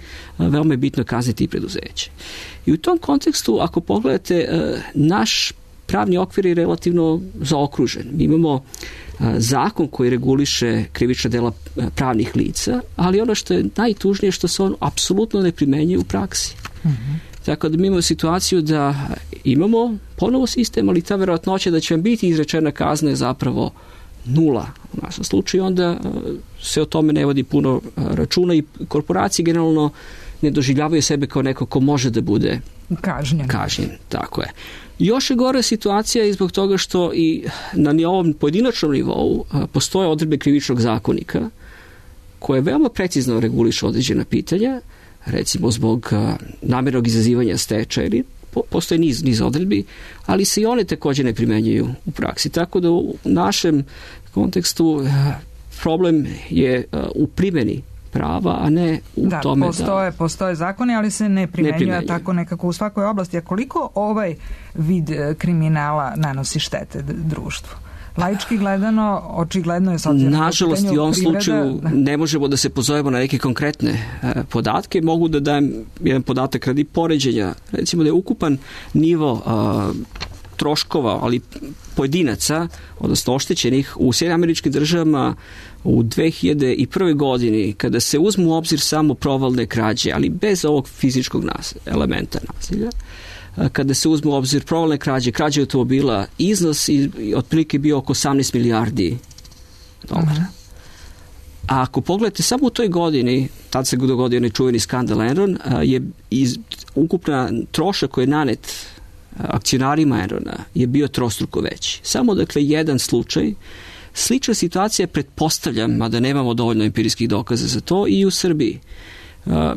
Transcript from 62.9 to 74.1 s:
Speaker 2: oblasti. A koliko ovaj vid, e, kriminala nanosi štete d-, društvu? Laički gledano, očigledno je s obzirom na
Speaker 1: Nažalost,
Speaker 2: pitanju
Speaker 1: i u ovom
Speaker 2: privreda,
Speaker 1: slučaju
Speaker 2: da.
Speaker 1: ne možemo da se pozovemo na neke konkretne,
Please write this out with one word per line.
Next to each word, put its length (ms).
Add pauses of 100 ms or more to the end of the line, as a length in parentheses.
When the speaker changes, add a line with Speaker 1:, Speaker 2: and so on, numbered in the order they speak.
Speaker 2:
oblasti. 340
A 20
koliko 540
ovaj 400 (400)
vid, 360
e, 240
kriminala 800
nanosi 440
štete 420
d-, 100
društvu? 560 (480)
Laički 400
gledano, 720
očigledno 640
je 60
s 80
obzirom 260
na 60
Speaker 1:
Nažalost, 440
Speaker 2:
pitanju 120
Speaker 1:
i 40
u 40
ovom 120
Speaker 2:
privreda, 260
Speaker 1:
slučaju 420
Speaker 2:
da. 60
Speaker 1:
ne 280
možemo 320
da 80
se 140
pozovemo 400
na 80
neke 200
konkretne, 520 (320)